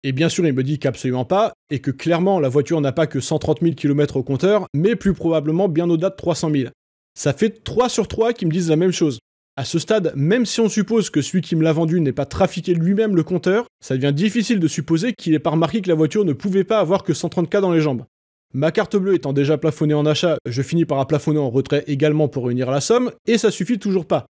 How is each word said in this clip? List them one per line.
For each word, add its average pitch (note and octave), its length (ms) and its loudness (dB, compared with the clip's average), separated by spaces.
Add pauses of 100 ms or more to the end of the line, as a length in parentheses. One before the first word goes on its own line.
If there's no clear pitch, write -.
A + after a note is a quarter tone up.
Et C3+ 100 -4
bien D#3+ 160 0
sûr E3+ 180 0
il C#3 60 2
me C3 100 0
dit C#3+ 160 -2
qu'absolument B2+ 460 -2
pas, G3+ 280 0 (160)
et C#3 80 -4
que C3+ 140 -4
clairement E3+ 480 0
la C3+ 100 0
voiture D3 320 0
n'a C3+ 100 0
pas D#3+ 140 0
que D3 140 -4
cent D#3 180 -2
trente D3+ 240 -2
mille E3+ 140 2
kilomètres C#3+ 420 0
au C3 60 -2
compteur, F3+ 500 0
mais F#3+ 220 2
plus - 180 0
probablement E3 560 0
bien E3+ 180 0
au-delà E3+ 220 2
de F#3+ 60 -8
trois E3+ 180 -2
cent D#3+ 160 -2
mille. C3+ 220 -2 (440)
Ça C#3+ 180 0
fait - 300 0
trois A#3 260 0
sur G3+ 180 -2
trois A3+ 260 0
qui F#3+ 140 -4
me D#3+ 40 0
disent E3+ 180 0
la D#3 80 4
même F3+ 160 2
chose. C#3+ 260 0 (380)
À C3+ 60 -6
ce E3 160 -2
stade, F#3+ 380 0
même G3 280 2
si - 140 -4
on A3+ 80 4
suppose G#3+ 420 0
que D3+ 120 0
celui F3+ 180 -2
qui E3+ 160 -4
me D#3+ 80 2
l'a D#3+ 80 2
vendu E3 300 0
n'ait C#3 100 0
pas C3+ 140 -4
trafiqué F#3 480 -2
lui-même G3 420 0
le D#3+ 80 2
compteur, F#3 440 -2 (120)
ça - 160 -6
devient C#3 180 0
difficile G#3 460 0
de D#3+ 80 2
supposer E3 460 -2
qu'il - 200 -2
ait D3+ 60 2
pas D#3 120 0
remarqué E3 280 0
que F#3 80 -6
la E3+ 80 2
voiture D#3+ 300 0
ne D#3 80 0
pouvait F#3+ 320 0
pas G#3+ 160 0
avoir F3+ 240 0
que D#3+ 80 0
cent D#3+ 160 -4
trente E3+ 200 -2
K G3+ 120 0
dans F#3 100 0
les E3 80 4
jambes. C3+ 240 -2 (500)
Ma C#3+ 200 0
carte - 240 0
bleue F#3+ 180 2
étant C#3 160 -2
déjà C#3+ 260 2
plafonnée D3+ 360 0
en D3 120 2
achat, D3+ 300 2 (100)
je B2+ 160 -4
finis E3 220 0
par D3+ 140 -2
la C3+ 80 0
plafonner D3+ 340 0
en C#3 100 -2
retrait C3+ 380 0
également D3+ 400 2
pour B2+ 160 -4
réunir B2 260 -2
la C#3 120 0
somme, A#3+ 300 2 (160)
et A3+ 100 4
ça G#3+ 120 2
suffit G3 300 -4
toujours F#3 280 -2
pas. D#3 180 0 (120)